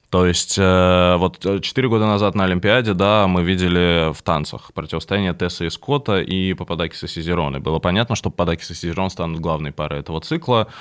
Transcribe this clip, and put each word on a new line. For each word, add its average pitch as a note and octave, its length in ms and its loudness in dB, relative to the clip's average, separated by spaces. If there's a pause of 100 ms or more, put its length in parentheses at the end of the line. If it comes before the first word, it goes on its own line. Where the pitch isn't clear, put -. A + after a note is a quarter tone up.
(100)
То F2+ 160 4
есть, - 320 0
э, F2+ 580 6
вот, F2+ 300 -2
э, G2 140 0
четыре C3 280 -2
года A2 160 2
назад G#2 300 2
на G2 100 0
Олимпиаде, G2+ 480 2
да, G2 340 4
мы F2+ 160 2
видели F2 720 2
в - 80 -14
танцах - 540 -4
противостояние F2+ 580 -4
Тессы F2 320 -4
и E2 60 -4
Скотта B2 500 -2
и F#2 320 -2
Пападакиса E2+ 540 -6
и - 20 -10
Сизерона. D#2+ 520 -2
Было D#2 180 -2
понятно, G2 360 -2
что - 140 -4
Пападакис E2+ 440 -4
и - 20 -12
Сизерон F#2 340 -4
станут E2 320 -6
главной D#2 320 -4
парой D2 280 -6
этого D#2+ 200 -8
цикла. B2 460 -2 (140)